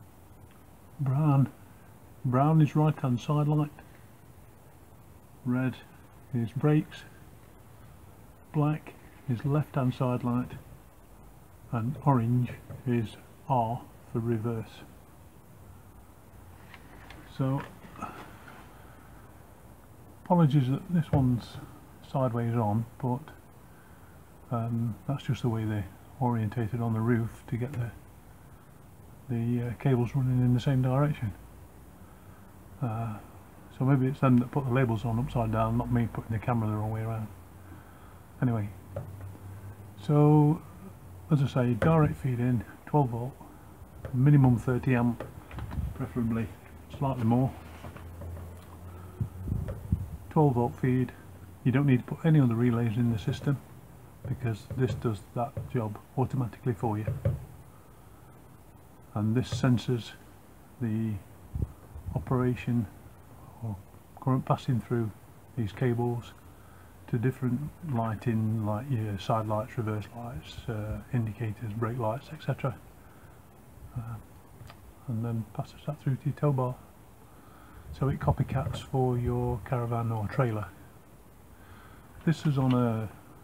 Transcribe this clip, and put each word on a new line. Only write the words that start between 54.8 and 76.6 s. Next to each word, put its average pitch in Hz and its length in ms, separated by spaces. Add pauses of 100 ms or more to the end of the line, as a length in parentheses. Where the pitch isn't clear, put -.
does 110 280 (120)
that 120 200 (180)
job 107 260 (180)
automatically 123 580
for 107 260
you. 110 60 (2000)
And 110 180
this 127 160
senses 123 640 (680)
the 110 340 (1000)
operation 123 720 (800)
or 110 120 (460)
current 135 240
passing 135 340
through 117 300 (480)
these 113 140
cables 120 640 (720)
to 127 100
different 123 420 (340)
lighting, 110 720
like 107 240
your 107 300
side 110 280
lights, 107 300
reverse 107 280 (120)
lights, 120 400 (100)
uh, 107 300 (160)
indicators, 110 640
brake 117 220
lights, 113 340
et 151 100
cetera. 123 320 (1200)
Uh, 117 180 (920)
and 113 160
then 117 300
passes - 320
that 147 160
through 135 140
to - 100
your 135 80
tow 147 180
bar. 127 240 (1200)